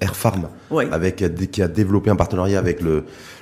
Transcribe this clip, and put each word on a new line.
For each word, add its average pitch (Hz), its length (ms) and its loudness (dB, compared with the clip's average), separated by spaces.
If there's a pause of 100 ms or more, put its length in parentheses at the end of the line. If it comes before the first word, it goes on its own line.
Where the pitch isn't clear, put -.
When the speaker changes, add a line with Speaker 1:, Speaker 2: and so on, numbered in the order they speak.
Speaker 1:
Airpharm, 92 480 -2 (220)
Speaker 2:
Oui. 151 200 0
Speaker 1:
avec, 90 300 0
euh, 87 80 2
qui 92 320 -4
a 85 80 2
développé 101 400 2
un 95 80 6
partenariat 92 420 2
avec 87 220 0
le, 78 240 0 (360)